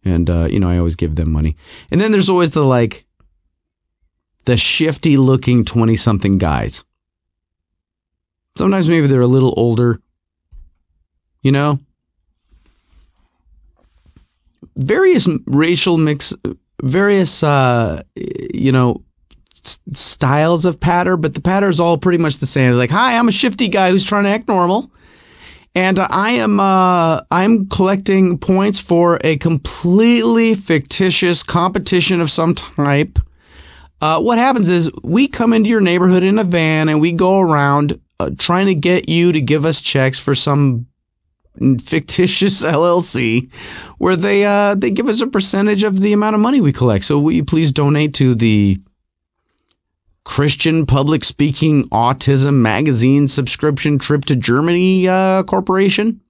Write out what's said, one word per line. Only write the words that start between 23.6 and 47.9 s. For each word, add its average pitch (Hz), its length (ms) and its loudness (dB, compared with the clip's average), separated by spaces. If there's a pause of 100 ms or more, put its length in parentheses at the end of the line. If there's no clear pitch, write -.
guy 185 220 2
who's 190 140 2
trying 202 200 0
to 196 60 0
act 220 180 -4
normal. 190 420 0 (840)
And, 185 240 0
uh, 190 120 0
I 196 200 -2
am, 220 300 0
uh, 180 600 2 (100)
I'm 196 380 0
collecting 190 680 0
points 196 420 0
for 170 420 2
a 156 140 0
completely 226 1160 0
fictitious 175 880 -2
competition 180 800 -2
of 151 80 -2
some 165 240 0
type." 143 640 -2 (840)
Uh, 156 200 -2
what 233 180 0
happens 240 320 2
is 170 200 0 (120)
we 247 260 0
come 233 240 0
into 220 160 2
your 226 140 2
neighborhood 180 400 2
in 196 160 2
a 214 60 0
van 156 440 0
and 151 140 2
we 170 100 0
go 185 280 2
around, 143 600 0 (180)
uh, - 200 -4
trying 185 280 0
to 196 80 0
get 175 360 0
you 170 220 2
to 156 100 0
give 143 240 0
us 160 160 -2
checks 131 360 -2
for 139 160 -2
some 139 520 0 (960)
fictitious 185 840 -2
<laughs> - 0 -
L 160 220 0
L 175 140 2
C 127 500 -4 (480)
where 180 180 0
they, 202 300 0
uh, 202 300 0
they 226 140 -2
give 233 180 -2
us 226 120 -2
a 233 60 -2
percentage 202 560 0
of 196 180 0
the 208 120 0
amount 214 220 0
of 208 60 0
money 247 200 2
we 143 120 2
collect. 113 320 0
So 147 140 0
will 156 140 0
you 165 120 0
please 156 280 0
donate 147 420 0